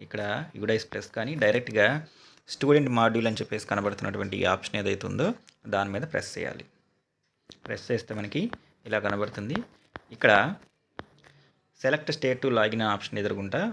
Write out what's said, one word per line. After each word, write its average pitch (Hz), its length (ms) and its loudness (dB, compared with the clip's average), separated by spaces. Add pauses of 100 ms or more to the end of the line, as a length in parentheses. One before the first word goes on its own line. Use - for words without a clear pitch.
ఇక్కడ 107 200 -8 (340)
యూడైస్ 107 320 -2
ప్లస్ - 240 -10
కానీ, 117 240 -4
డైరెక్ట్గా 110 520 2 (640)
స్టూడెంట్ 143 400 4
మాడ్యూల్ 113 400 4
అని 110 100 -2
చెప్పేసి 107 280 -6
కనబడుతున్నటువంటి 101 680 -2
ఈ 92 80 0
ఆప్షన్ 95 340 0
ఏదైతే 98 280 -2
ఉందో, 107 180 0 (420)
దాని 101 240 0
మీద 104 180 -4
ప్రెస్ - 220 -4
చేయాలి. - 320 -8 (960)
ప్రెస్ - 280 -10
చేస్తే 113 260 -2
మనకి 104 280 -4 (440)
ఇలా 107 140 -2
కనబడుతుంది. 104 580 -2 (540)
ఇక్కడ - 200 6 (1500)
select 151 280 2
state 131 320 0
to 135 80 2
login 110 340 4
option 104 360 -2
ఎదురుగుంటా 101 400 -2 (140)